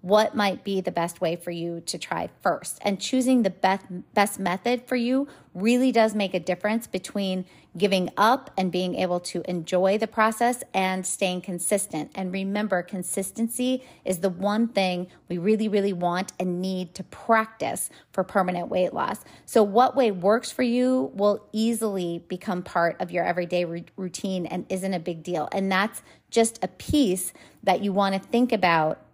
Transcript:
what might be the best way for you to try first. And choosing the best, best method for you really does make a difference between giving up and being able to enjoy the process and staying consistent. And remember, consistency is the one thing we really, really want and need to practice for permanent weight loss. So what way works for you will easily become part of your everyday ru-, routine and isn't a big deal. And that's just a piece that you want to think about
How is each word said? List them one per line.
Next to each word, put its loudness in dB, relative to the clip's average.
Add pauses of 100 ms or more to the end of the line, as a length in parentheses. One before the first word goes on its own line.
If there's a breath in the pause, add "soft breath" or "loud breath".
what 2
might 0
be -2
the -4
best -4
way 0
for -10
you -6
to -8
try -6 (140)
first. -4
And -2
choosing 2
the 2
best, 0 (300)
best 2
method -2
for -2
you 0 (260 loud breath)
really 2
does 4
make -2
a 0
difference -2
between -4 (320 soft breath)
giving 2
up 4
and 0
being -2
able 0
to -8
enjoy 0
the -2
process 0 (100)
and -2
staying -2
consistent. -4
And -6
remember, -2
consistency -4 (200 loud breath)
is -2
the 0
one 0
thing 0 (220 loud breath)
we -4
really, 2
really 2
want -2
and -2
need -4
to -12
practice -2 (200 loud breath)
for -2
permanent 0
weight 0
loss. -4 (260 loud breath)
So 4
what 4
way 4
works 0
for -2
you 2
will 0
easily -2
become -6
part 0
of -4
your 0
everyday 0
ru-, -8 (100)
routine -6
and -6
isn't -4
a -2
big -8
deal. -4
And 0
that's 0 (300 soft breath)
just 2
a -4
piece 0 (280 loud breath)
that 2
you 0
want 2
to -2 (100)
think 4
about 2 (140)